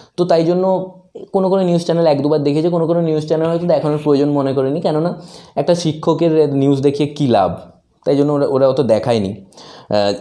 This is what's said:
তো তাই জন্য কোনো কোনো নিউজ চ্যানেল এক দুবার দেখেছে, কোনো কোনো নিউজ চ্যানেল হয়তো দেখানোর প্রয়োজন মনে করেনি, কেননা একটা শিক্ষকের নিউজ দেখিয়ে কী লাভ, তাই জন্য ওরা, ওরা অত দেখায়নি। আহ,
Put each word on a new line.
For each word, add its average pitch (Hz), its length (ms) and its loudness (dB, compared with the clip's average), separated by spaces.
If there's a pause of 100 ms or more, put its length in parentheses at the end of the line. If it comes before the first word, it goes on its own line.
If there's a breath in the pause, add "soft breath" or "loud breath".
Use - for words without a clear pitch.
(180 loud breath)
তো 180 80 0
তাই 170 200 2
জন্য 185 480 -2 (400)
কোনো 190 160 0
কোনো 190 140 0
নিউজ 175 200 0
চ্যানেল 165 220 0
এক 143 160 2
দুবার 147 220 0
দেখেছে, 151 260 0
কোনো 170 180 -2
কোনো 170 140 0
নিউজ 156 260 -2
চ্যানেল 160 200 0
হয়তো 170 200 -2
দেখানোর 151 360 0
প্রয়োজন 143 260 2
মনে 139 240 0
করেনি, 139 280 -2
কেননা 170 400 -2 (340 loud breath)
একটা 165 200 2
শিক্ষকের 156 800 0
নিউজ 139 260 2
দেখিয়ে 143 280 0
কী 147 180 -2
লাভ, 98 240 2 (540)
তাই 139 120 0
জন্য 147 160 2
ওরা, 143 140 0
ওরা 135 220 2
অত 135 120 0
দেখায়নি। 110 480 0
আহ, - 920 -6